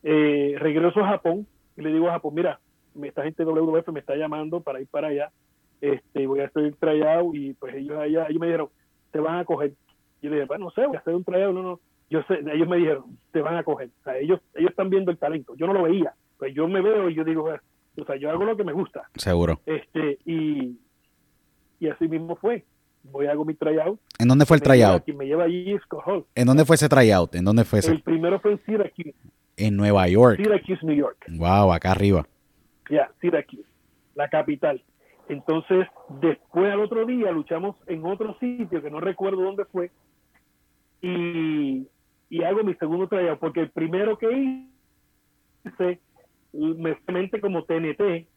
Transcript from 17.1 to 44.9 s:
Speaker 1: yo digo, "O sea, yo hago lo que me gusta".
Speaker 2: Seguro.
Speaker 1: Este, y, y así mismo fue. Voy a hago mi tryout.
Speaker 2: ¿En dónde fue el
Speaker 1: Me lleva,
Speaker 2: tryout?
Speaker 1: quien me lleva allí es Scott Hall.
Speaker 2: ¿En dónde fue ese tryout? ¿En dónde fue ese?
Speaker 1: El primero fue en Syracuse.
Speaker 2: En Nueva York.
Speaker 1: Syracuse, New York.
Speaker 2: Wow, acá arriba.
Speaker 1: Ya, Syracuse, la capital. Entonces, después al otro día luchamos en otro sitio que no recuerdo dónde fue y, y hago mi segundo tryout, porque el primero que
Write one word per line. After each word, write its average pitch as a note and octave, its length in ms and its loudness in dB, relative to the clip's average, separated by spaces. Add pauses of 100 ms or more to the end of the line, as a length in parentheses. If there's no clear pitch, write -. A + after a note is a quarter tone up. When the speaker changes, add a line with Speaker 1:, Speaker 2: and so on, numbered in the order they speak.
Speaker 1:
yo D#3+ 80 -2
digo, D#3+ 260 -2 (480)
"O D3+ 80 -12
sea, C#3 120 -8
yo C#3+ 120 -6
hago E3+ 140 -2
lo A3 140 -2
que G3+ 80 -2
me D#3 80 -6
gusta". - 420 -8
Speaker 2:
Seguro. E2+ 500 0
Speaker 1:
Este, D#3 600 -6
y, D3+ 520 -4 (1000)
y E3 80 -4
así D#3+ 220 -2
mismo E3 260 -6
fue. G#3 300 -4 (380)
Voy C#3 240 -4
a C#3+ 40 0
hago D3+ 140 -2
mi D#3 100 -4
tryout. D#3+ 440 0 (200)
Speaker 2:
¿En A#2 80 4
dónde C3+ 180 8
fue D#3+ 120 8
el - 40 4
Speaker 1:
Me C#3 140 8
lleva, A2 140 10
Speaker 2:
tryout? F2+ 160 4
Speaker 1:
quien C#3+ 120 -6
me C#3 80 -8
lleva D#3 200 0
allí F3+ 280 -2
es G3+ 100 -2
Scott - 220 -12
Hall. F#3 200 -4 (100)
Speaker 2:
¿En B2+ 100 4
dónde C#3 200 8
fue D#3 100 6
ese D3 140 4
tryout? A2 440 6
¿En F2 120 -2
dónde A2 180 6
fue A2 160 2
ese? G2 120 2
Speaker 1:
El D#3 100 0
primero E3 400 0
fue G#3 100 2
en G3+ 140 -4
Syracuse. F3+ 500 -4 (420)
Speaker 2:
En G#2 200 0
Nueva G2+ 300 4
York. A2 280 8
Speaker 1:
Syracuse, F#3+ 500 0
New D3+ 100 0
York. C#3 340 -2
Speaker 2:
Wow, F2+ 420 4
acá F#2 220 2
arriba. F#2+ 340 2 (600)
Speaker 1:
Ya, D3 200 0 (120)
Syracuse, D#3+ 460 -4 (480)
la C#3+ 140 -4
capital. D3+ 540 -2 (460)
Entonces, D#3+ 580 -2 (320)
después E3+ 520 0
al G3+ 100 -2
otro A3+ 240 -2
día A#3 260 -2
luchamos F3+ 460 -6 (100)
en D#3+ 180 -8
otro G3+ 340 -6
sitio A#3+ 420 -6
que D3 100 -10
no D3+ 80 -10
recuerdo F#3+ 420 -4
dónde G3 240 -4
fue F3+ 240 -6 (1120)
y, D#3+ 840 -4 (420)
y E3 140 -4
hago G3 200 0
mi F#3+ 120 -2
segundo E3+ 320 -4
tryout, F3 320 -2
porque E3 220 -4
el D3+ 100 -4
primero F#3 460 -2
que C4 500 -2 (960)